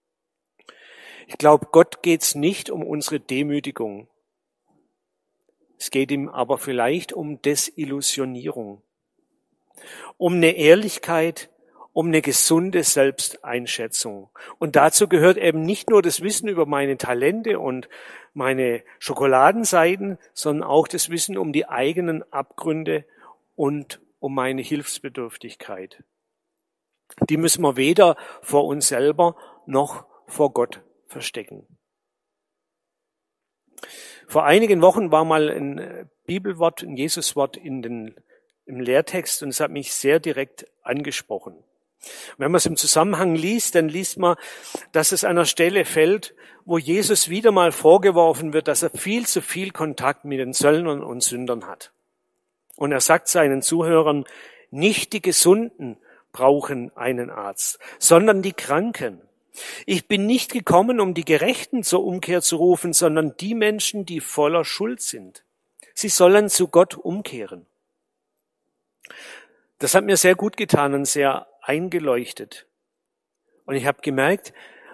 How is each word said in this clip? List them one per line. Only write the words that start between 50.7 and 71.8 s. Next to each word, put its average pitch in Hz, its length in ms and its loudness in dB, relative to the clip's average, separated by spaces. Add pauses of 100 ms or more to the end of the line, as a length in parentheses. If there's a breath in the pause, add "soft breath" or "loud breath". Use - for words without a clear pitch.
und 120 180 -10
Sündern 123 460 -4
hat. - 260 -20 (840)
Und 147 160 -4
er 135 80 0
sagt - 280 2
seinen 139 340 2
Zuhörern, 160 640 2 (460 loud breath)
„Nicht 185 420 0
die 202 80 -6
Gesunden 180 760 2 (340 soft breath)
brauchen 135 640 0
einen 120 320 -6
Arzt, - 500 -8 (180 loud breath)
sondern 190 440 4
die 190 120 -4
Kranken. 143 680 -6 (640 loud breath)
Ich 185 220 -4
bin 202 180 0
nicht 240 260 -2
gekommen, 226 480 2
um 190 140 0
die 165 100 -6
Gerechten 196 580 0
zur - 220 0
Umkehr 180 380 -2
zu - 160 -2
rufen, 175 360 2
sondern 156 440 0
die 208 180 -6
Menschen, 214 500 -2
die 170 140 -10
voller 156 460 0
Schuld 233 360 -6
sind. - 440 -12 (480 loud breath)
Sie - 160 -4
sollen 196 400 6
zu 180 180 0
Gott 175 280 4
umkehren.“ 117 680 -10 (2250 loud breath)
Das 147 160 2
hat 196 80 4
mir 202 140 2
sehr 180 180 6
gut - 220 -4
getan 143 360 0
und 139 120 -2
sehr 139 420 0 (140)
eingeleuchtet. 147 1080 -4 (960)